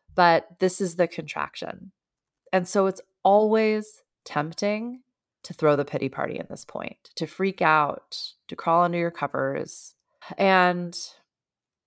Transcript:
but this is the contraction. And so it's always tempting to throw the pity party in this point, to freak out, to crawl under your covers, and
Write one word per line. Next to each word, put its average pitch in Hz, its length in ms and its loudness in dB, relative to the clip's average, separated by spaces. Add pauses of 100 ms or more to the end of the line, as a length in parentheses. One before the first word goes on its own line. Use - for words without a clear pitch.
(140)
but 175 440 2
this 185 240 0
is 165 140 -4
the 170 120 2
contraction. - 840 -10 (600)
And 180 160 2
so 196 180 2
it's 185 140 -4 (220)
always 214 800 2 (220)
tempting 208 800 -4 (420)
to - 100 -14
throw 147 220 2
the 143 80 0
pity - 240 -4
party - 280 -6
in - 140 -10
this - 140 -12
point, - 500 -12
to 160 120 -6
freak 190 360 -4
out, 156 580 2 (280)
to - 80 -12
crawl 170 260 2
under 175 160 0
your 170 140 -2
covers, 139 800 -6 (420)
and 180 640 2 (880)